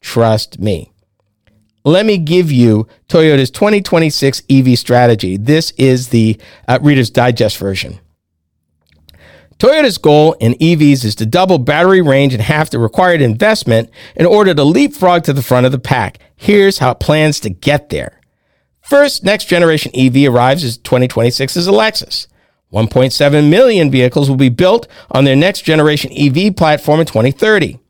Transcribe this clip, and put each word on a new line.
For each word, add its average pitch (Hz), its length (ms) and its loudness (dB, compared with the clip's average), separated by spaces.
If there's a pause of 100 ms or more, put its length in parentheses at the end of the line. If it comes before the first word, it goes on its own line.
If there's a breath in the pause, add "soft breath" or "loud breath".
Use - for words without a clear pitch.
Trust 113 580 -2
me. 95 320 -6 (920)
Let 185 220 2
me 208 100 2
give 170 340 0
you 117 380 2 (180 soft breath)
Toyota's 151 440 2
twenty 208 320 0
twenty-six 156 640 -2
E 135 140 4
V 127 140 2
strategy. 117 600 0
This 143 360 -2
is 127 360 0
the, 113 320 0 (260 loud breath)
uh, 123 140 0
Reader's 139 300 2
Digest 120 480 -2
version. 95 420 -8 (1600 soft breath)
Toyota's 269 400 2
goal 151 420 4
in 117 180 0
E 165 160 2
Vs 143 300 2
is 104 120 -4
to 110 100 -4
double 175 320 0
battery 165 420 2
range 139 320 2
and 110 100 -4
half 151 280 -2
the 127 80 -6
required 170 420 0
investment 120 680 0 (260 loud breath)
in - 80 0
order 190 300 2
to 147 100 0
leapfrog 180 600 0
to 147 100 -2
the 139 80 -2
front 123 240 0
of 127 60 0
the 139 60 -4
pack. 120 400 -4 (160 soft breath)
Here's 196 440 2
how 123 140 0
it - 80 -12
plans 156 400 0
to 107 100 -8
get 139 400 -4
there. - 300 -10 (600)
First 285 420 0
next 202 220 -2
generation 165 500 0
E 131 140 2
V 139 180 2
arrives 131 380 0
is 117 120 -8
twenty 127 300 -2
twenty-six's 131 640 -4
Lexus. 214 580 -4 (420)
One 110 200 -2
point 131 240 0
seven 147 360 2
million 190 440 2
vehicles 131 360 0
will 139 80 -2
be 131 120 2
built 185 400 0 (240 loud breath)
on 135 120 2
their 135 120 2
next 180 260 0
generation 151 500 0
E 143 160 0
V 175 220 0
platform 156 480 0
in 160 80 0
twenty 113 240 -2
thirty. 208 480 -2 (120)